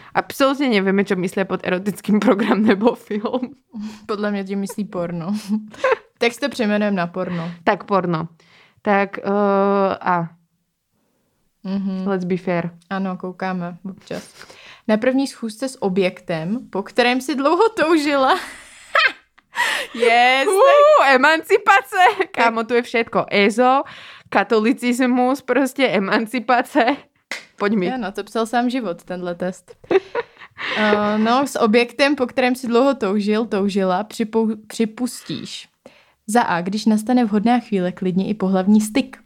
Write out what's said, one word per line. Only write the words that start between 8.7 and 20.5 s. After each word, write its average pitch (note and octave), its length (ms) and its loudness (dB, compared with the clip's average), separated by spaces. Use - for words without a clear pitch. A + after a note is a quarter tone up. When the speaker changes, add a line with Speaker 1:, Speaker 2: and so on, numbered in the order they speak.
Speaker 1:
Tak, G3 360 0
eh, - 40 -14
a. F3 280 -2
Speaker 2:
Mhm. F#3+ 420 -4
Speaker 1:
Let's F#3+ 180 -2
be F3+ 120 -2
fair. F3 340 -4
Speaker 2:
Ano, F#3+ 260 -4
koukáme F3+ 600 -8
občas. - 560 -16
Na G#3+ 80 2
první B3+ 300 0
schůzce A3+ 420 -10
s - 140 -12
objektem, F#3 880 -4
po F#3+ 120 -6
kterém B3 380 0
si D4+ 140 -6
dlouho E4 340 2
toužila. D4 720 2
<laughs> - 1500 -6
Yes, A#3+ 540 4
Speaker 1:
Uh, C#5 640 6